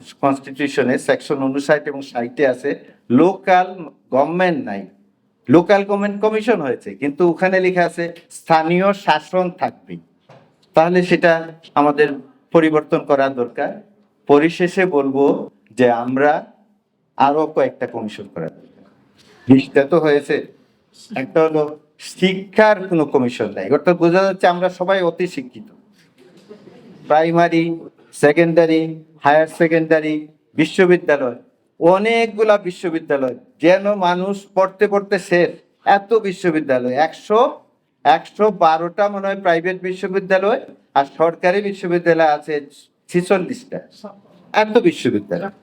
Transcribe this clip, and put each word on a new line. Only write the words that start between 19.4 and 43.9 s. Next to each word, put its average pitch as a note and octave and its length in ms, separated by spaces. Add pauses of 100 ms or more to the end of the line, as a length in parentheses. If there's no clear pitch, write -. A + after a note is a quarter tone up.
বিশটা C3+ 360
তো E3 140
হয়েছে, D3 580 (600)
একটা E3+ 280
হলো D3+ 340 (200)
শিক্ষার F#3+ 880
কোনো E3 160
কমিশন A#2+ 460
নাই, G2 200
অর্থাৎ D#3 260
বোঝা E3+ 260
যাচ্ছে G3 240
আমরা F3+ 220
সবাই F#3 340
অতি F3 240
শিক্ষিত, B2+ 380 (1400)
প্রাইমারি, E3 580 (480)
সেকেন্ডারি, D#3+ 920 (180)
হায়ার D3+ 240
সেকেন্ডারি, D#3 840 (260)
বিশ্ববিদ্যালয়, D#3 800 (440)
অনেকগুলা G#3 800
বিশ্ববিদ্যালয়, D#3+ 800 (240)
যেন G3 340
মানুষ F#3 600
পড়তে F#3+ 340
পড়তে G3 300
শেষ, F3 320 (340)
এত G3+ 300
বিশ্ববিদ্যালয়, D#3 800
একশো, G#3 680 (440)
একশো E3+ 460
বারোটা E3+ 580
মনে G3 180
হয় G3 140
প্রাইভেট F3 420
বিশ্ববিদ্যালয়, F#3 800 (340)
আর C#3 100 (140)
সরকারি F3+ 440
বিশ্ববিদ্যালয় E3+ 640
আছে D3 400 (420)
ছিচল্লিশটা, F3 720 (720)